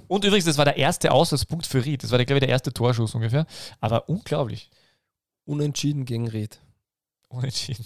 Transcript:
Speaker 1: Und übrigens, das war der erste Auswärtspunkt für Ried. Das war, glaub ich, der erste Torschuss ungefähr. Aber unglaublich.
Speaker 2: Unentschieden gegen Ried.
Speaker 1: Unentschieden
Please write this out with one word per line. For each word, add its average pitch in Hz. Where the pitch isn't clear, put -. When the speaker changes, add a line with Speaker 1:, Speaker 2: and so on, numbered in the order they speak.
Speaker 1:
Und 196
übrigens, 202
das 156
war 147
der 139
erste 147
Auswärtspunkt 151
für 127
Ried. 143
Das 110
war, 123
glaub 139
ich, 139
der 131
erste 127
Torschuss 117
ungefähr. 117
Aber 113
unglaublich. 147
Speaker 2:
Unentschieden 147
gegen 117
Ried. 110
Speaker 1:
Unentschieden 127